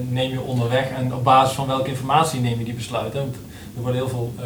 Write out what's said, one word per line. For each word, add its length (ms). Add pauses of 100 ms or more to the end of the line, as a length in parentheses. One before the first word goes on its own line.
neem 220
je 100
onderweg? 480
En 240
op 100
basis 320
van 120
welke 220
informatie 500
neem 200
je 60
die 80
besluiten? 460
Want 160 (400)
er 60
worden 200
heel 80
veel, 280
eh, 80